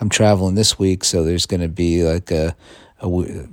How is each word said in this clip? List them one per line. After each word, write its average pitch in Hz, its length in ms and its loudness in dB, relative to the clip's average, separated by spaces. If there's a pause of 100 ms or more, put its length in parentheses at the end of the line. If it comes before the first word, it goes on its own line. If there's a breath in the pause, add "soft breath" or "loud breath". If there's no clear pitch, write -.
I'm 104 80 -2
traveling 95 480 2
this 107 220 2
week, 95 260 0
so 85 180 0
there's 82 240 0
gonna 87 220 -2
be, 85 340 0
like, 82 280 -2
a, 82 260 -2 (420 loud breath)
a - 40 -14
w-, 87 500 -4